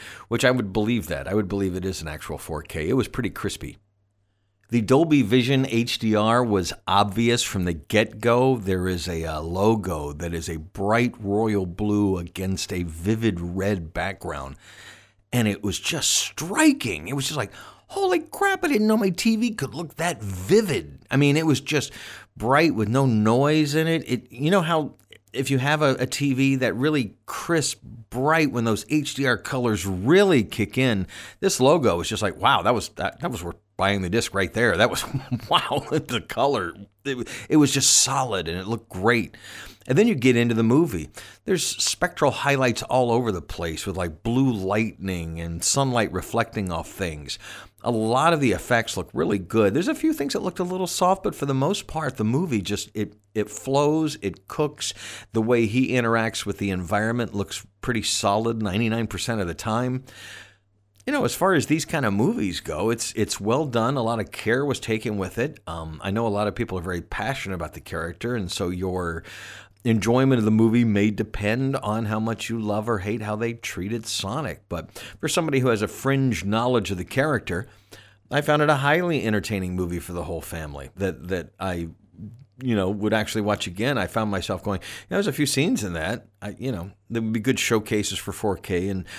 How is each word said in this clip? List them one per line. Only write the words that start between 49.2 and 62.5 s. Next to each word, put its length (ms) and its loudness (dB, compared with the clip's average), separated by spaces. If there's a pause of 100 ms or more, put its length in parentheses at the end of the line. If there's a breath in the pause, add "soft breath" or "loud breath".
good. 340 4
There's 140 0
a 80 0
few 180 0
things 200 -4
that 100 -4
looked 160 -4
a 40 -2
little 220 -2
soft, 380 2
but 100 -2
for 140 -4
the 80 0
most 320 0
part, 300 -4
the 60 0
movie 380 2
just, 320 -6
it, 220 -4 (180)
it 160 -2
flows, 720 0
it 260 -6
cooks. 460 -4 (400 loud breath)
The 80 2
way 240 4
he 280 2
interacts 520 0
with 140 -4
the 100 0
environment 640 -2
looks 320 -6 (160)
pretty 220 -2
solid 580 0
ninety-nine 460 0
percent 340 -4
of 60 -2
the 80 -6
time. 480 -2 (1040 loud breath)
You 60 -2
know, 120 2
as 80 -2
far 220 2
as 100 4
these 200 0
kind 200 -2
of 80 2
movies 460 0